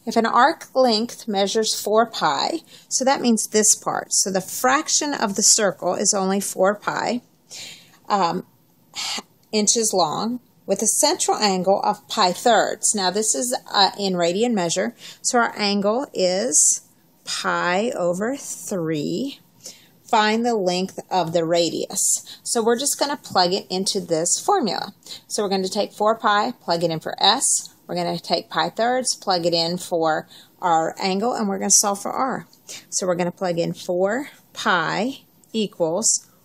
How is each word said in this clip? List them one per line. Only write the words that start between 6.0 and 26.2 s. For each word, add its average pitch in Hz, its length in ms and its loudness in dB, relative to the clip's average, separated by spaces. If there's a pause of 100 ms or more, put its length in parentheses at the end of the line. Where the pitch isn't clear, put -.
only 196 260 0
four 196 360 0
pi, 202 460 -4 (840)
um, 180 380 0 (1040)
inches 214 420 2
long, 185 460 0 (260)
with 196 160 0
a 220 60 -2
central 302 520 2
angle 190 440 2
of 208 240 -2
pi 185 260 2
thirds. - 600 2
Now 185 160 0
this 214 240 -2
is, 254 220 -2 (160)
uh, 202 260 4
in 196 140 0
radian 180 400 0
measure, 190 420 -2 (260)
so - 180 0
our - 180 2
angle 208 580 0
is 190 680 2 (420)
pi 180 640 0
over 185 460 -2
three. 165 1040 -4 (640)
Find 220 420 2
the 240 80 2
length 185 440 -2 (120)
of 170 240 0
the 170 100 2
radius. - 800 0 (180)
So - 200 -2
we're 233 160 2
just 277 200 -4
gonna 285 200 -2
plug 185 340 0
it 202 160 -2
into 185 320 -2
this 170 400 0
formula. 339 540 0 (320)
So - 160 -4
we're 202 80 -2
gonna 190 180 -2
take 202 240 -4
four 214 220 2
pi, 214 380 0